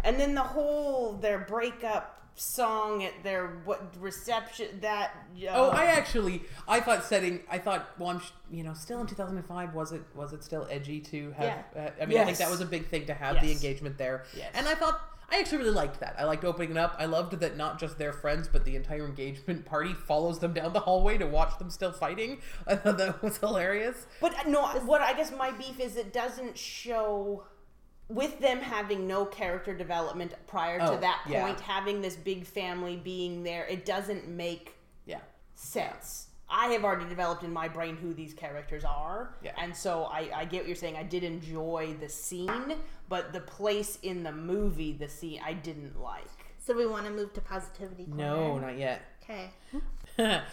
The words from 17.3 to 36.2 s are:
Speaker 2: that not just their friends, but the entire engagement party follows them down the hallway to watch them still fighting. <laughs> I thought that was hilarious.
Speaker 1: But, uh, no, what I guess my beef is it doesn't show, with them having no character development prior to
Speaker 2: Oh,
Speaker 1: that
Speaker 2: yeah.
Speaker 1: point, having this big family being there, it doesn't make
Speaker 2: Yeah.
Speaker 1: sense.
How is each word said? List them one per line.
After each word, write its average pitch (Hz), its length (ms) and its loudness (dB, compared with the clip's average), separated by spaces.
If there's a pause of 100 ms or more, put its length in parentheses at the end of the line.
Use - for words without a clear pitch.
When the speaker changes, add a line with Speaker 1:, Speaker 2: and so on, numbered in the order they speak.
Speaker 2:
that 160 160 0
not 151 240 -4
just 160 200 -4
their 147 140 -2
friends, 151 340 0
but - 180 10
the 139 100 4
entire 147 300 -2
engagement 139 600 -4
party 160 280 0
follows 165 460 2
them 170 140 2
down 165 200 0
the 202 80 2
hallway 185 380 8
to 180 80 4
watch 156 320 6
them 185 100 -4
still 180 220 -2
fighting. 202 480 -2 (140)
<laughs> - 140 -6
I 196 80 4
thought 202 220 4
that 190 240 2
was 208 160 0
hilarious. 208 680 0 (120)
Speaker 1:
But, 339 140 4
uh, 277 160 0
no, 285 180 6 (180)
what 285 160 8
I 269 120 4
guess 269 180 0
my 262 200 -2
beef 262 280 -8
is 233 180 -4
it 208 160 -4
doesn't 247 440 -4
show, 208 880 -2 (640)
with 254 320 -2
them 254 180 4
having 208 480 -2
no 196 180 2
character 185 480 -4
development 170 600 -2 (120)
prior 170 320 0
to 165 140 4
Speaker 2:
Oh, 131 60 2
Speaker 1:
that - 300 2
Speaker 2:
yeah. 143 180 2
Speaker 1:
point, - 160 -2
having 202 400 -2
this 185 160 -4
big 180 280 -4
family 180 520 -4
being 175 460 -6
there, 170 220 -4
it 180 200 -6
doesn't 196 420 -2
make 170 480 -6 (300)
Speaker 2:
Yeah. 80 160 -10 (340)
Speaker 1:
sense. - 720 -8 (220)